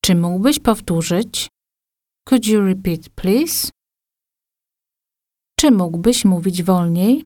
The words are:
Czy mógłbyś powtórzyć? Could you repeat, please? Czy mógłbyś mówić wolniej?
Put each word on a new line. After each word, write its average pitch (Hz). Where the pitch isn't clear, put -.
Czy 185
mógłbyś 180
powtórzyć? 180
Could 254
you 214
repeat, 185
please? 240
Czy 302
mógłbyś 190
mówić 180
wolniej? 180